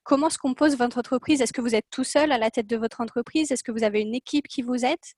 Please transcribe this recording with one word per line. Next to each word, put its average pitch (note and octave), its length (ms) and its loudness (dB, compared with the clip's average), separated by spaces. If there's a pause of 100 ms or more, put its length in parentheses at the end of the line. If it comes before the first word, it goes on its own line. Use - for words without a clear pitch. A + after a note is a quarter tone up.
comment D4 280 2
se - 80 -8
compose C#4+ 400 2
votre A#3+ 200 0
entreprise ? C4 440 0
Est-ce A3 100 0
que - 80 -6
vous A#3 140 0
êtes G#3+ 160 2
tout C4 140 -4
seul D4+ 280 2
à B3 60 2
la A3 120 2
tête G#3+ 180 -4
de A#3 80 -2
votre A3+ 260 -4
entreprise ? C4+ 500 -2
Est-ce B3 120 -4
que A#3+ 80 -6
vous A3 120 -2
avez G#3+ 160 2
une G#3+ 140 -4
équipe C#4+ 340 -2
qui - 140 -6
vous B3 220 -2
aide ? D4 140 0 (200)